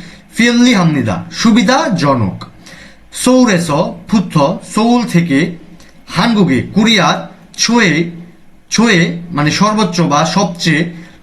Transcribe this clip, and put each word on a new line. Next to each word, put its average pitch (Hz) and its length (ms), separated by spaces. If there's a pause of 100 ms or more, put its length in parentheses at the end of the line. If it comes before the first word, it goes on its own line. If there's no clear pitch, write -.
(340)
ফিল্লি 240 400
হামনিদা 139 580
সুবিধাজনক। 196 1120 (680)
সৌরেস 240 580 (380)
ফুথ 196 300 (360)
সৌল 233 300
থেকে 170 520 (500)
হানগুগে 180 560 (120)
কুরিয়ার 202 640 (200)
ছোয়ে, 175 520 (600)
ছোয়ে 175 480 (120)
মানে 147 200
সর্বোচ্চ 202 500
বা 147 240
সবচেয়ে 170 720 (280)